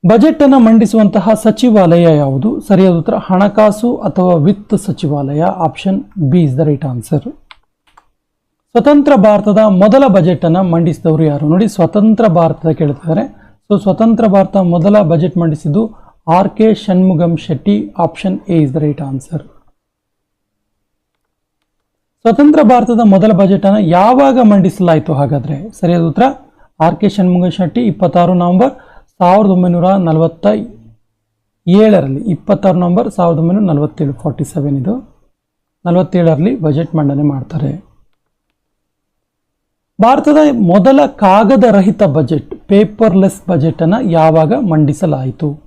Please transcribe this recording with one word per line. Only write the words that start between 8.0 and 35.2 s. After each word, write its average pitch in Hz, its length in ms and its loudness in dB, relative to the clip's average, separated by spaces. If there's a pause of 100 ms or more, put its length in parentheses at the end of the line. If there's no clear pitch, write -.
ಸ್ವತಂತ್ರ 285 440 2
ಭಾರತದ 208 420 2
ಮೊದಲ 214 500 4
ಬಜೆಟ್ 180 380 0
ಅನ್ನ 170 160 0
ಮಂಡಿಸಿದವರು 165 600 -2
ಯಾರು? 147 260 -2
ನೋಡಿ, 185 180 2
ಸ್ವತಂತ್ರ 208 600 0
ಭಾರತದ 165 420 0
ಕೇಳ್ತಿದ್ದಾರೆ. 160 840 -6 (160)
So 202 100 0
ಸ್ವತಂತ್ರ 220 460 0
ಭಾರತ 196 300 0
ಮೊದಲ 185 440 2
ಬಜೆಟ್ 170 360 -2
ಮಂಡಿಸಿದ್ದು 170 540 -4 (360)
ಆರ್ 185 220 2
ಕೆ 220 240 0
ಷಣ್ಮುಗಂ 180 640 0
ಶೆಟ್ಟಿ, 202 460 -4
option - 680 -6
A 185 40 -2
is 156 140 2
the 143 140 -4
right 147 200 -4
answer. 135 420 -10 (2750)
ಸ್ವತಂತ್ರ 294 420 2
ಭಾರತದ 240 400 2
ಮೊದಲ 208 280 4
ಬಜೆಟ್ 196 340 2
ಅನ್ನ 202 140 2
ಯಾವಾಗ 233 640 2
ಮಂಡಿಸಲಾಯಿತು 180 720 2
ಹಾಗಾದ್ರೆ? 143 580 -4
ಸರಿಯಾದ 175 300 -2
ಉತ್ತರ 165 220 -2 (560)
ಆರ್ 202 160 0
ಕೆ 202 140 -2
ಷಣ್ಮುಗ 180 380 0
ಶೆಟ್ಟಿ 180 340 -4
ಇಪ್ಪತ್ತಾರು 180 520 0
ನವೆಂಬರ್ 180 400 0 (460)
ಸಾವಿರದ 190 300 2
ಒಂಬೈನೂರ 180 440 0
ನಲವತ್ತ 165 520 -2 (1200)
ಏಳರಲ್ಲಿ, 185 640 0
ಇಪ್ಪತ್ತಾರು 185 480 -2
ನವೆಂಬರ್ 180 320 -2
ಸಾವಿರದ 170 280 -2
ಒಂಬೈನೂರ 180 240 -2
ನಲವತ್ತೇಳು, 151 500 -4
ಫಾರ್ಟಿ 147 300 -8
ಸೆವೆನ್ 139 340 -6
ಇದು, 202 420 -8 (640)